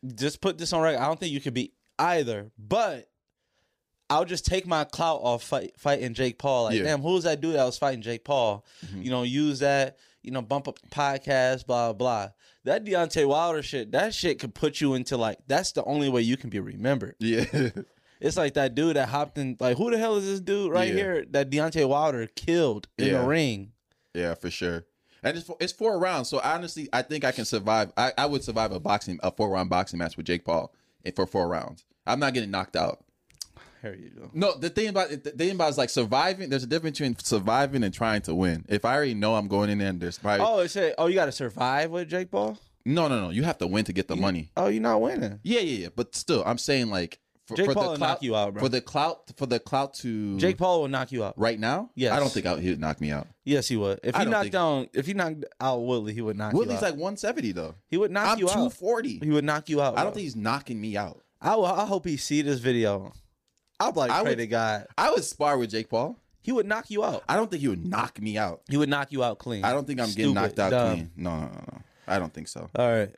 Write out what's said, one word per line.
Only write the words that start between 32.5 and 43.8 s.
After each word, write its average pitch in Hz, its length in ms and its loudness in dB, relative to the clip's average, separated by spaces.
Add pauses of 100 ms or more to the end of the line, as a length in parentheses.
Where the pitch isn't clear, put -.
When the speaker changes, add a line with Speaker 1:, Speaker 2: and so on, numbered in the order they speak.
Speaker 2:
knocked 95 240 -4
out. 85 300 -2 (800)
Speaker 1:
There 104 120 -10
you - 140 -20
go. - 240 -20
Speaker 2:
No, 175 220 0
the 151 160 -4
thing 214 180 -2
about 185 220 0
it, 147 120 -8
the 147 100 -8
thing 170 180 0
about 180 160 0
it 151 60 4
is, 135 60 -2
like, 127 120 2
surviving. 147 580 0
There's 127 160 -2
a - 20 -10
difference 156 320 -2
between 131 200 -2
surviving 120 640 2
and 95 80 0
trying 110 300 0
to 80 120 -2
win. 85 360 2
If 104 160 0
I 123 80 4
already 143 180 2
know 107 220 2
I'm 104 140 2
going 101 200 2
in 104 80 2
there 98 140 2
and 90 100 -4
there's 87 180 -6
probably 104 280 2
Speaker 1:
Oh, 220 140 4
it 175 100 2
said, 175 260 0
oh, 165 100 2
you 180 100 4
gotta 156 160 2
survive 135 580 0
with 170 180 -6
Jake 180 220 -4
Paul? 208 280 -2 (280)
Speaker 2:
No, 156 220 2
no, 123 120 0
no. 92 80 -4
You 98 140 0
have 165 160 0
to 90 80 -2
win 101 180 2